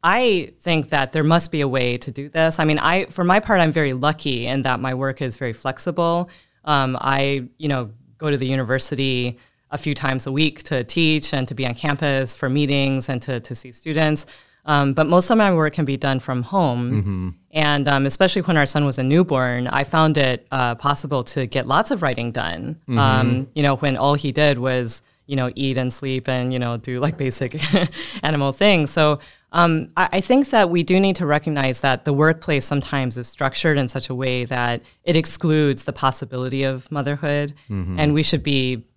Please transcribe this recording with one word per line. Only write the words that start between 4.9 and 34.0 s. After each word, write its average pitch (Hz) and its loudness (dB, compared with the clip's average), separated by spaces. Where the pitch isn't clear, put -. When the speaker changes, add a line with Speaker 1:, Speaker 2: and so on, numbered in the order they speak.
Speaker 1:
work 131 -4
is 127 -6
very 123 -6
flexible. 170 -2
Um, 135 0
I, 135 -2
you 156 -4
know, 127 -4
go 151 -4
to 143 0
the 131 -2
university 131 -2
a 147 -8
few 147 -2
times 131 -4
a 135 -6
week 147 -2
to 127 -2
teach 156 0
and 131 -2
to 135 -8
be 131 -4
on 120 -4
campus 139 -2
for 139 -4
meetings 135 0
and 127 -4
to, 127 -6
to 120 -12
see 123 -14
students. 156 -2
Um, 143 2
but 160 2
most 175 4
of 233 4
my 202 4
work 156 2
can 156 0
be 139 -2
done 135 0
from 127 -4
home. 123 0
Speaker 2:
Mm-hmm. 95 -2
Speaker 1:
And, 147 2
um, 139 2
especially 185 2
when 175 2
our 147 4
son 147 0
was 135 0
a 135 0
newborn, 127 2
I 139 0
found 156 4
it, 131 0
uh, 127 0
possible 139 -2
to 131 -4
get 123 -2
lots 147 2
of 208 -2
writing 120 -2
done. 113 -6
Speaker 2:
Mm-hmm. 123 0
Speaker 1:
Um, 131 2
you 151 0
know, 139 2
when 135 -2
all 143 2
he 143 -2
did 147 2
was, 127 -2
you 139 -4
know, 127 0
eat 135 -2
and 127 -2
sleep 131 -6
and, 127 -2
you 127 -2
know, 120 -4
do, 123 -6
like, 147 -2
basic 135 -4
<laughs> - -2
animal 143 0
things. 175 4
So, 151 2
um, 165 2
I, 185 2
I 190 2
think 262 2
that 208 4
we 170 2
do 180 2
need 196 2
to 175 -4
recognize 147 0
that 131 0
the 151 0
workplace 156 2
sometimes 135 -2
is 120 -8
structured 147 0
in 135 0
such 131 -8